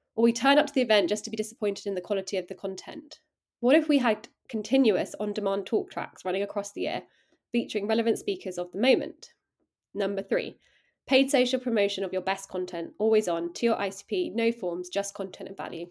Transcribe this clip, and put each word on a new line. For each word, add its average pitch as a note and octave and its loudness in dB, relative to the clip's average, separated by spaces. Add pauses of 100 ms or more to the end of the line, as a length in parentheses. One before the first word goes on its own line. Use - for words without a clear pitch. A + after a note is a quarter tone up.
(160)
Or A#3 4
we A#3 6
turn C#4 4
up D4 4
to - -6
the C4+ 2
event G#3 4
just G#3 -2
to - -10
be G#3 -8
disappointed G#3 -4
in G3+ -2
the F#3 -4
quality G3 -4
of F3+ -4
the G3 -10
content? - -12 (400)
What B3+ 6
if D#4 4
we C#4+ 6
had A#3 0 (200)
continuous G#3+ 2
on-demand G3+ -2
talk - -2
tracks - -10
running - 0
across - -6
the F#3+ -8
year, - -4 (500)
featuring A3 -2
relevant A3+ 2
speakers F#3 -6
of F3+ -6
the F3+ -4
moment? A3+ 0 (600)
Number G3 -2
three, - -2 (480)
paid C4+ 4
social B3+ 2
promotion G3+ 0
of F3+ -4
your F#3 -4
best F#3+ -4
content, F3+ -6
always A3 2
on, E3+ -2
to - -2
your A#3 2
I G3+ -2
C - -14
P, F#3 -2
no A3+ 0
forms, F3+ -4
just G3 -4
content F#3+ -10
and G3 -14
value. F3 -8